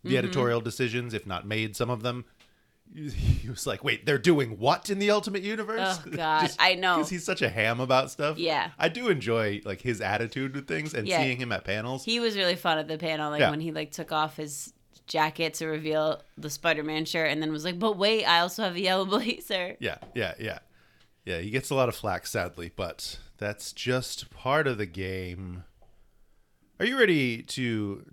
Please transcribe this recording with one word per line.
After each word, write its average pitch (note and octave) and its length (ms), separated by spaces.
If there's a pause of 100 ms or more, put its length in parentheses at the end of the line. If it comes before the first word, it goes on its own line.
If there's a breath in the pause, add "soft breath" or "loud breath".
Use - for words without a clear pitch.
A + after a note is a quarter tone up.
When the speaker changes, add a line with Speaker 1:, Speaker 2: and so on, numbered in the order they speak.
Speaker 1:
the - 60
Speaker 2:
Mm-hmm. B2+ 80
Speaker 1:
editorial B2 420
decisions, A#2 540
if G#2 120
not F#2 200
made A2 300
some A#2+ 140
of A2 120
them, B2 220 (680 soft breath)
he, D3+ 160
he - 400
was - 160
like, G#2+ 180
"Wait, A2+ 220
they're C#3+ 120
doing B2+ 400
what D3+ 320
in G3 80
the G3+ 120
Ultimate G3+ 320
Universe?" G#3 640
Speaker 2:
Oh, D3 40
God, D#3 300
Speaker 1:
<laughs> D3+ 60
Just - 140
Speaker 2:
I F#3 140
know. F3+ 220
Speaker 1:
'cause D#4 140
he's F3+ 140
such F#3+ 180
a A#2+ 60
ham A2+ 320
about C3 300
stuff. D3 280
Speaker 2:
Yeah. D3+ 400
Speaker 1:
I E3 120
do A#3+ 180
enjoy, A2 560
like, G2 160
his A#2 220
attitude A2+ 520
with C#3 140
things D#3 260
and A2 140
Speaker 2:
Yeah. F3 140
Speaker 1:
seeing B2+ 160
him A#2+ 140
at F#2 120
panels. A2+ 400
Speaker 2:
He A3+ 160
was A3 160
really F3+ 200
fun E3+ 220
at D#3 100
the D#3 100
panel, D#3 320
like, D3+ 100
Speaker 1:
Yeah. B2 100
Speaker 2:
when D3+ 100
he, D#3+ 120
like, D#3 200
took - 200
off D3+ 260
his D3 340 (340)
jacket D#3 480
to D#3+ 120
reveal D#3 560 (160)
the D3+ 100
Spider-Man D#3 560
shirt D#3+ 260
and D3+ 120
then D#3 100
was D3+ 120
like, F3 140
"But G#3 200
wait, G#3+ 260
I E3+ 160
also F3+ 220
have F3+ 140
a F3+ 40
yellow F#3 240
<laughs> F#3+ 120
blazer." F#3+ 640
Speaker 1:
Yeah, G2 180 (160)
yeah, G2+ 260
yeah. G2 180 (680 soft breath)
Yeah, F2+ 140
he G#2 100
gets B2 180
a C#3 60
lot C3 160
of - 60
flack, F#2 300
sadly, F2 480
but - 440 (180)
that's - 360
just - 580
part C#3+ 360
of A#2+ 120
the G#2 80
game. F#2 760 (1120)
Are G#3+ 80
you C4+ 120
ready C#3+ 440
to G#2+ 720